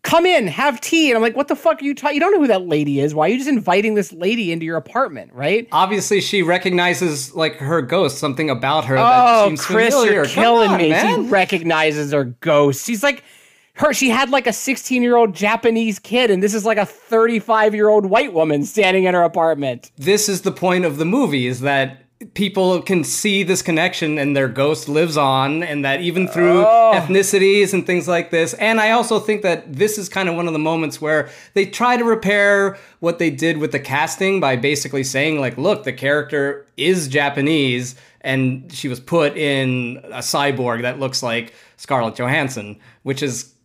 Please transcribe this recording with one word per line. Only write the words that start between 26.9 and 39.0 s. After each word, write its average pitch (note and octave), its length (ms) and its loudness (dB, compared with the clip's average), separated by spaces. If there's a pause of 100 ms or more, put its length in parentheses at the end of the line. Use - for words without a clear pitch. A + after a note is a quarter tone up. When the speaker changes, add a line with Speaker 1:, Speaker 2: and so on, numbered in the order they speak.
Speaker 2:
ethnicities G3 800 2
and F3+ 120 -2
things F3 220 -2
like E3+ 220 -2
this. E3 240 0
And A3 260 0
I G#3+ 120 2
also A3+ 280 0
think G#3+ 220 -4
that E3 280 -2
this G3+ 280 -2
is F#3+ 100 -8
kind F#3+ 220 -4
of E3+ 40 -4
one E3+ 120 -4
of E3 80 -4
the D#3 40 -2
moments D#3 400 -2
where D3+ 300 -2 (240)
they G3 140 0
try A#3+ 320 0
to A#3 60 -2
repair G3+ 760 2 (220)
what E3 180 -2
they E3+ 100 0
did D3+ 300 -2
with D3+ 140 -2
the D3+ 60 -4
casting D#3+ 600 -2
by C3+ 160 0
basically C#3+ 480 -2
saying, D3 360 -2
like, B2 180 -4
"Look, G3+ 260 -2
the C3 80 -6
character C#3+ 720 -2 (140)
is E3 280 0
Japanese, C#3 880 -2 (260)
and C3 500 -2
she - 160 -10
was B2 100 -8
put D3 380 -2